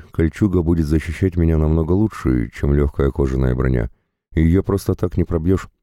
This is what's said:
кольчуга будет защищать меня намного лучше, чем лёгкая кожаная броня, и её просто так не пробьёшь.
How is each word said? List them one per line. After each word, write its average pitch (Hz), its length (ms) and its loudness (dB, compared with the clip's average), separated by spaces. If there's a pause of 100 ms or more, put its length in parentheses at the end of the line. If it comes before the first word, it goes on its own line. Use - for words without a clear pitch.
кольчуга 87 540 0
будет 82 240 0
защищать 80 500 -2
меня 82 220 2
намного 78 320 0
лучше, 67 580 0
чем - 240 -2
лёгкая 71 380 0
кожаная 65 420 0
броня, 64 380 -2 (420)
и 80 80 0
её 85 220 4
просто 95 320 -2
так - 220 -4
не 87 60 2
пробьёшь. 85 460 -2 (140)